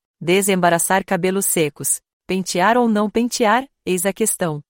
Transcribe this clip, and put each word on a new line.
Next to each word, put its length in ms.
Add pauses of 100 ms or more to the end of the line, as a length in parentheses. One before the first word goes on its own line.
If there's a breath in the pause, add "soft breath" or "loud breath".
(220)
Desembaraçar 840
cabelos 420
secos. 540 (260)
Pentear 520
ou 100
não 220
pentear? 560 (200)
Eis 200
a 80
questão. 560